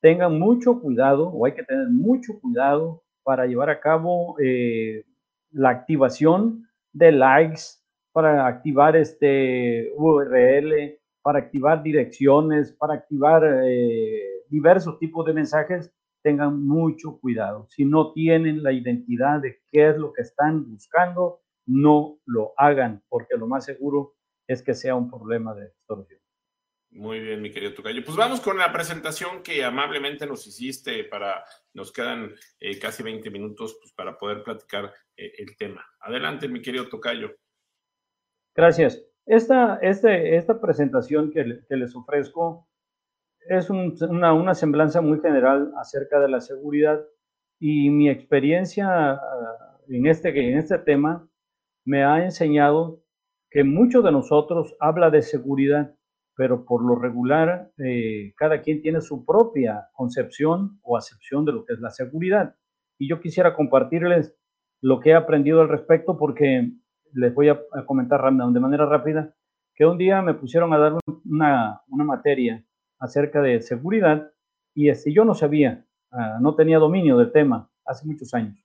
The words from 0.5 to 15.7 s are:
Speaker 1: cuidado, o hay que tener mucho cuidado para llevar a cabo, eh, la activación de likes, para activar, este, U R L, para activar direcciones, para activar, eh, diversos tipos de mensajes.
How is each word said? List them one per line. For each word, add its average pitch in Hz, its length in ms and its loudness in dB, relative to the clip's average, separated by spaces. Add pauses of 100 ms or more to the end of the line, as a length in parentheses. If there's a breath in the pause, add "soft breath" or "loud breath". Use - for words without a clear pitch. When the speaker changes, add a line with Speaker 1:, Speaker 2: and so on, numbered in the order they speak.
Speaker 1:
cuidado, 139 460 2
o 123 180 -2
hay 139 80 -2
que - 80 -14
tener 190 260 -4
mucho 214 500 0
cuidado 156 680 -2 (180)
para 127 240 -2
llevar 127 240 -2
a 147 100 -4
cabo, 170 580 -2
eh, 117 680 -2 (440)
la 135 200 2
activación 156 1000 0 (240)
de 160 180 6
likes, 147 520 4 (500)
para 151 340 2
activar, 143 500 2
este, 127 1000 0
U 151 240 4
R 127 380 4
L, 147 420 -4 (220)
para 143 160 0
activar 147 440 -2
direcciones, 147 920 0
para 151 200 -6
activar, 147 720 2
eh, 113 840 -2
diversos 165 480 2
tipos 165 260 -8
de 160 80 -2
mensajes. 156 580 -4 (320)